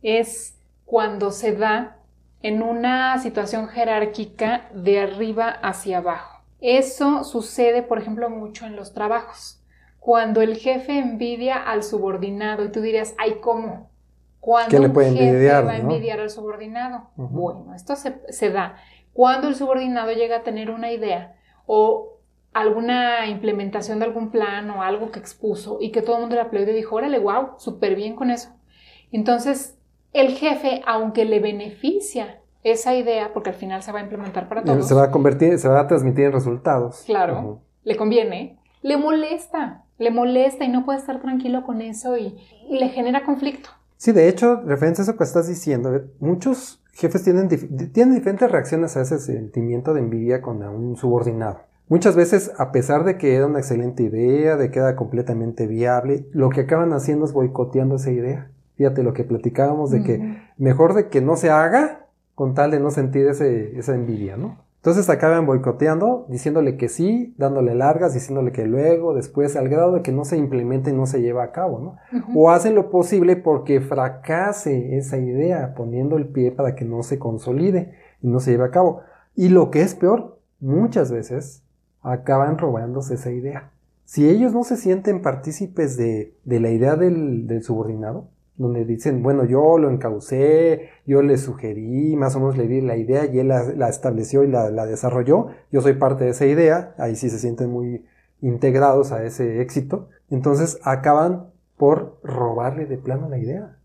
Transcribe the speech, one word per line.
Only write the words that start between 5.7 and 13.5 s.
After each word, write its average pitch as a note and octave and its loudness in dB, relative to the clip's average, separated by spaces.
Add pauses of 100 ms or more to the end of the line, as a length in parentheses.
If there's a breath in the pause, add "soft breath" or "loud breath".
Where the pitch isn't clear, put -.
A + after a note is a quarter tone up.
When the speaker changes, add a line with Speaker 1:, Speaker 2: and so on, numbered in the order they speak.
Speaker 1:
abajo. F3+ -8 (180)
Eso C4+ 2
sucede, A#3+ 0
por A#3+ -4
ejemplo, A3 -6
mucho G#3+ -14
en G#3 -14
los G3+ -16
trabajos. - -6 (380)
Cuando A3 2
el A3 2
jefe C4 -2
envidia A#3+ -4
al G#3+ -4
subordinado G3+ -4
y G3+ -4
tú A3 -6
dirías, A3 -2
"Ay, A3+ -2
¿cómo? A3 -6 (500)